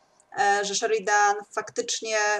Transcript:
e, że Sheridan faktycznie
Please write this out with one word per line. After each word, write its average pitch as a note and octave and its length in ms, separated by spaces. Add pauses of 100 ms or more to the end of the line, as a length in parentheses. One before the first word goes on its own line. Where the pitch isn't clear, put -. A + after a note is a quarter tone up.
(380)
e, G3+ 260
że G3 100
Sheridan G#3 640 (140)
faktycznie - 680 (220)